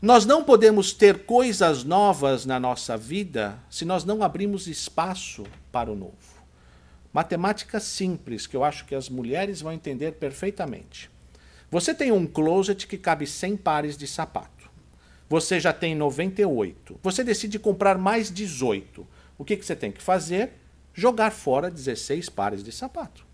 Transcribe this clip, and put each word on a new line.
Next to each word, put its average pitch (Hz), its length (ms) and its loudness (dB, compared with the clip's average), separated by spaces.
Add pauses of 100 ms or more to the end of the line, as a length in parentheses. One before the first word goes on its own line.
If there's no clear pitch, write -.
Nós 214 240 8
não 294 180 6
podemos 214 480 8
ter 196 320 6
coisas 190 580 4
novas 143 600 2
na 131 160 -2
nossa 123 340 -4
vida 117 640 -6 (120)
se - 160 -8
nós 180 180 -2
não 208 180 -2
abrimos 196 440 -2
espaço 170 800 -8 (260)
para 117 180 -2
o 107 60 -6
novo. 95 160 -12 (1000)
Matemática 180 720 -2
simples, 175 640 -6
que - 80 -18
eu 135 100 0
acho 147 200 -2
que - 100 -10
as 135 140 -6
mulheres 147 540 -6
vão 156 100 -8
entender 156 400 -8
perfeitamente. 156 960 -8 (600)
Você 175 240 0
tem 269 180 2
um 185 140 4
closet 180 600 0
que 190 120 -10
cabe 156 280 0
cem 190 300 -6
pares 151 400 -2
de 147 100 -12
sapato. - 600 -10 (580)
Você 165 320 0
já 160 140 2
tem 160 220 -2
noventa 156 480 0
e - 20 4
oito. 113 580 -4
Você 190 220 -2
decide 214 340 -4
comprar 196 380 2
mais 196 340 0
dezoito. 131 760 -4 (320)
O 143 60 -12
que 208 120 -2
que 202 80 -12
você 180 100 -4
tem 107 160 -6
que - 120 -14
fazer? 180 500 -2 (400)
Jogar 220 400 2
fora 143 380 -2
dezesseis 139 580 -6
pares 101 340 -4
de 107 80 -14
sapato. - 640 -12